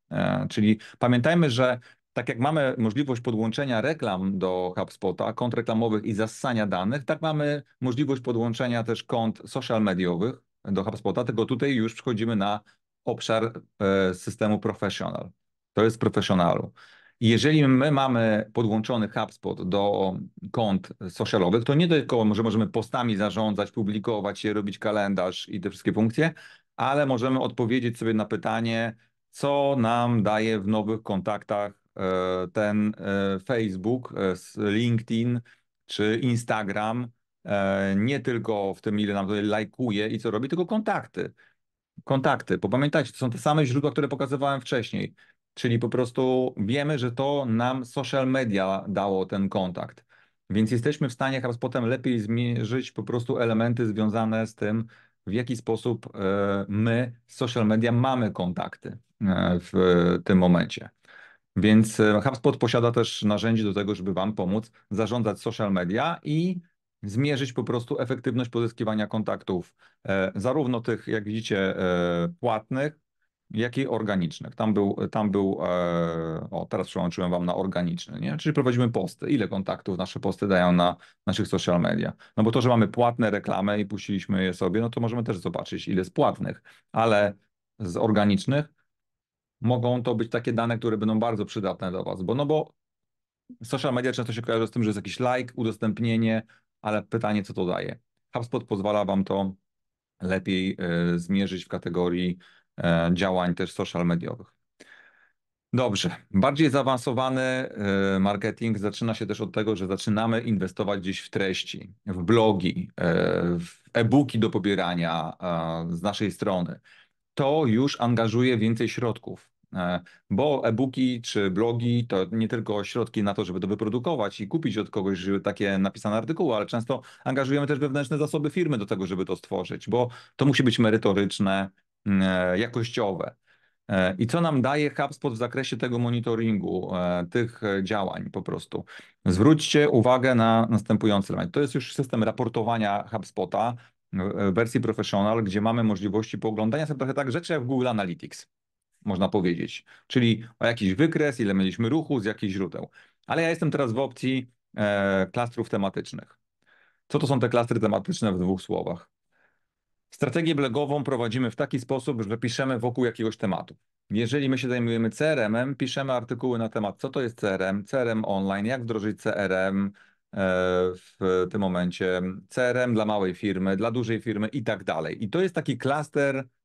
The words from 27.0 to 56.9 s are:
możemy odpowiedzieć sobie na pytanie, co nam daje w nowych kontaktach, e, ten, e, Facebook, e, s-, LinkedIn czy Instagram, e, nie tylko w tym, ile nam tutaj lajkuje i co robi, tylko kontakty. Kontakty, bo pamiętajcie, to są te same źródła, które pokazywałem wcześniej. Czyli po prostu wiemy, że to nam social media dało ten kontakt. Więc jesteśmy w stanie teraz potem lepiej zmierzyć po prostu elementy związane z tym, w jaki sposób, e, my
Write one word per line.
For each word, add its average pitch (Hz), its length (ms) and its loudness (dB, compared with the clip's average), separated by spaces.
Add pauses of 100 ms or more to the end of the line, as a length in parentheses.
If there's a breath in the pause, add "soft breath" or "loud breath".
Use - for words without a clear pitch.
możemy 131 340 0
odpowiedzieć 120 580 -2
sobie 113 160 -2
na 107 120 0
pytanie, 113 720 -2 (340 soft breath)
co 143 500 0
nam 117 440 2
daje 110 360 2
w 95 80 -6
nowych 107 360 0
kontaktach, 101 800 -4 (160)
e, 92 500 0
ten, 104 500 0
e, 98 420 -2
Facebook, 113 800 -2
e, 98 140 0
s-, - 260 -10
LinkedIn 117 840 0 (440 soft breath)
czy 107 360 0
Instagram, 113 840 -2 (380)
e, 98 520 2
nie 131 220 2
tylko 113 540 -2
w - 80 -16
tym, 104 180 -2
ile 104 140 0
nam 98 140 -2
tutaj 104 160 0
lajkuje 107 640 -2
i 113 120 -4
co 113 120 -4
robi, 123 180 -2
tylko 175 160 -2
kontakty. 185 680 -4 (720 soft breath)
Kontakty, 135 540 0
bo 101 120 -2
pamiętajcie, 139 420 0
to - 60 -20
są 127 120 -2
te 117 80 -6
same 151 280 2
źródła, 139 260 0
które 143 160 -2
pokazywałem 139 540 -2
wcześniej. 104 520 -4 (400 soft breath)
Czyli 117 260 0
po 117 100 0
prostu 127 680 0
wiemy, 143 420 0
że 123 120 -2
to 135 340 0
nam 123 400 0
social 135 420 -2
media 98 600 0
dało 95 380 0
ten 98 240 0
kontakt. 90 560 -4 (440 soft breath)
Więc 110 220 2
jesteśmy 131 380 0
w 123 40 -8
stanie 135 280 -2
teraz 120 160 -4
potem 123 280 -2
lepiej 123 340 0
zmierzyć 117 720 -2
po 113 120 -8
prostu 120 360 -2
elementy 117 480 2
związane 110 600 0
z - 80 -20
tym, 110 300 -2 (420 soft breath)
w 90 40 -6
jaki 123 240 -2
sposób, 113 600 -4
e, 98 540 0
my 117 440 0 (140)